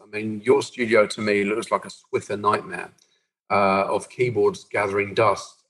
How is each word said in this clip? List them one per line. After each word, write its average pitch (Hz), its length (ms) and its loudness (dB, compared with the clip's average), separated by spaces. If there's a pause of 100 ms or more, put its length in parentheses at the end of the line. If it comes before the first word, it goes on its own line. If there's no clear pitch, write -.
I - 40 -20
mean, 107 360 -8
your 131 200 4
studio 110 440 2
to - 140 -10
me 101 240 2
looks 104 260 -4
like 101 140 0
a 98 40 -14
Swiffer - 480 -6
nightmare, 104 540 -2 (580)
uh, 98 380 2
of - 220 -4
keyboards 104 560 0
gathering 101 480 -2
dust. 101 560 0